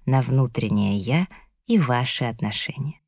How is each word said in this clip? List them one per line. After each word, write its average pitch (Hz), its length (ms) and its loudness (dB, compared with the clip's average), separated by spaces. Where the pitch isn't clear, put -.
на 131 160 4
внутреннее 110 760 0
"я" 139 300 0
и 233 120 2
ваши 127 460 0
отношения. 117 840 -6